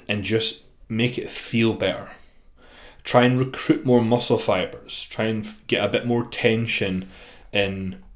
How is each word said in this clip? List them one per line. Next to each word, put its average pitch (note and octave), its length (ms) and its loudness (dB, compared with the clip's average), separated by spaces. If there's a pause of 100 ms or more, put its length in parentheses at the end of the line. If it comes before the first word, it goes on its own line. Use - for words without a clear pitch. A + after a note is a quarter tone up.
and G#2 160 -2
just A2 400 -2 (240)
make A2+ 300 -2
it - 120 -8
feel A2+ 440 0
better. - 380 -4 (920)
Try B2 220 4
and B2+ 140 4
recruit - 460 0
more B2 160 6
muscle A#2 360 2
fibers. - 680 -4
Try - 220 -4
and A2 200 -2
f-, - 220 -14
get G2 160 0
a G2+ 60 2
bit - 180 -2
more A#2+ 180 0
tension G#2+ 840 0 (420)
in G#2 520 -2 (120)